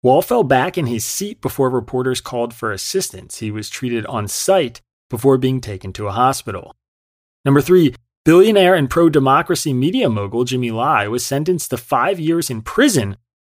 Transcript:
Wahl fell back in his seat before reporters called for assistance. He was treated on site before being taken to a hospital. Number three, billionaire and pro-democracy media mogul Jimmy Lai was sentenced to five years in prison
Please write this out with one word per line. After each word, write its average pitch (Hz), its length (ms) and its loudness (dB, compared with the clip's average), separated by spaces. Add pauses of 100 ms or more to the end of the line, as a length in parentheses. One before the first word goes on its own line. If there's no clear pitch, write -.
Wahl 131 160 6
fell 123 220 0
back 135 340 0
in 160 100 -2
his 113 180 -4
seat - 360 -8
before 131 300 -2
reporters 127 500 -4
called 117 320 -6
for 113 200 -8
assistance. - 680 -8
He 107 140 -8
was 107 180 -10
treated 117 360 -6
on 107 200 -6
site 156 540 -2 (280)
before 135 300 2
being 131 220 -2
taken 95 320 -12
to 104 160 -8
a - 20 -6
hospital. 117 640 -4 (720)
Number 139 160 4
three, 165 340 4 (300)
billionaire 190 500 6
and 139 160 0
pro-democracy 156 840 2
media 170 360 0
mogul 107 340 -2
Jimmy 123 300 -2
Lai 117 340 0
was 120 180 -4
sentenced 156 460 -4
to 127 60 -4
five 147 420 -2
years 165 320 -2
in 110 120 -8
prison 165 540 0 (280)